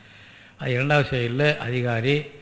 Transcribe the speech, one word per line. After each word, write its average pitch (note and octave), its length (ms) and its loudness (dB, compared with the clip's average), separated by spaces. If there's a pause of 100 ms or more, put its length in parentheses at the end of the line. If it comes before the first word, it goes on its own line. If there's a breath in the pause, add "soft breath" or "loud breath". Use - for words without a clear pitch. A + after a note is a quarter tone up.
(580 loud breath)
அது C3 140 -4
இரண்டாவது C#3 360 2
செயலில் C3+ 500 0
அதிகாரி, B2 680 -2 (180 loud breath)